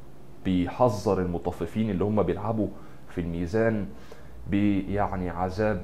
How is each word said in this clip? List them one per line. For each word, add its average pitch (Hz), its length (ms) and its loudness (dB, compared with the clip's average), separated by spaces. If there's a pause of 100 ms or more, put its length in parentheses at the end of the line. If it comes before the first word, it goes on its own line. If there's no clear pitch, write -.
(440)
بيحذر 95 760 4
المطففين 90 680 -2
اللي 90 140 0
هم 104 180 4
بيلعبوا 101 440 0 (420)
في - 120 -4
الميزان 95 640 0 (640)
ب-، - 40 2 (360)
يعني 95 400 0
عذاب 95 540 0